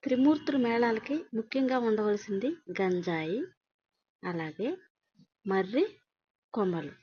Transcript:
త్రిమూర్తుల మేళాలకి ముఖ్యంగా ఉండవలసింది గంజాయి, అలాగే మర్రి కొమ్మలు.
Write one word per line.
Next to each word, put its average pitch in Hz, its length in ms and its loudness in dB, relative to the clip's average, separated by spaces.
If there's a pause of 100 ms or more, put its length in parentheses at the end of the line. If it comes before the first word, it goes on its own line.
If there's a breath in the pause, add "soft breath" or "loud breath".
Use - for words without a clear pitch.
త్రిమూర్తుల 277 520 4 (100)
మేళాలకి 233 500 0 (220)
ముఖ్యంగా 254 380 0 (120)
ఉండవలసింది 208 600 0 (300)
గంజాయి, 175 580 0 (920)
అలాగే 165 380 -6 (840)
మర్రి 196 360 2 (680)
కొమ్మలు. 175 360 -2 (100)